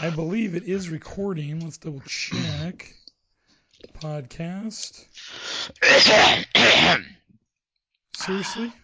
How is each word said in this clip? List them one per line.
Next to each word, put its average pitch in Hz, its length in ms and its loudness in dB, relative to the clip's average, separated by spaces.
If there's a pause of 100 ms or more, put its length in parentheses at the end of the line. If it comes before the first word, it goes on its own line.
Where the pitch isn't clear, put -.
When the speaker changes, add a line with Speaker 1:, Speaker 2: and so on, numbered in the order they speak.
Speaker 1:
I 160 100 -4
believe 170 460 -4
it 175 80 -6
is 185 260 -4
recording. 160 680 -6
Let's 165 180 -10
double 143 280 -10
check. - 840 -6 (1080)
Podcast. 165 1040 -10 (800)
Speaker 2:
<coughs> - 1200 6 (1120)
Speaker 1:
Seriously? 208 560 -6 (120)